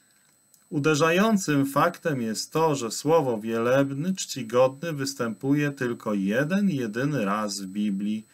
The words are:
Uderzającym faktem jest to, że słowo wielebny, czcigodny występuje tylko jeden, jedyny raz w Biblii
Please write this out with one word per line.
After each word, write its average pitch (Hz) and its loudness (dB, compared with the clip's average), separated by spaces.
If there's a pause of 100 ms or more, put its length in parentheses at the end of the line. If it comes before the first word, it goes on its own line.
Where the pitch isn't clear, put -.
(720)
Uderzającym 156 2
faktem 151 0
jest 110 -6
to, 160 2
że 120 -4
słowo 139 2
wielebny, 135 0
czcigodny 131 0
występuje 135 -2
tylko 120 -4
jeden, 147 2
jedyny 127 -2
raz 101 -2
w 98 -10
Biblii 104 -4